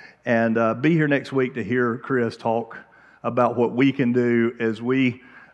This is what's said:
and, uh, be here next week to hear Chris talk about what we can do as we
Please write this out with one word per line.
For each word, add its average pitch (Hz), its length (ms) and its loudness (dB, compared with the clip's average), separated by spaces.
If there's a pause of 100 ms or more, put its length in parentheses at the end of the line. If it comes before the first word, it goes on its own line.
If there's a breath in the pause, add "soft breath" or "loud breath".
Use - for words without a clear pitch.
(240 loud breath)
and, 113 320 2
uh, 113 160 2
be 143 220 0
here 156 120 2
next 139 280 -2
week 131 200 0
to 117 80 -6
hear 120 360 -2
Chris 120 380 -2
talk 117 420 -4 (440 soft breath)
about 117 340 0
what 117 160 2
we 131 200 2
can 123 200 0
do 120 460 2
as 113 220 -2
we 127 400 0 (340 loud breath)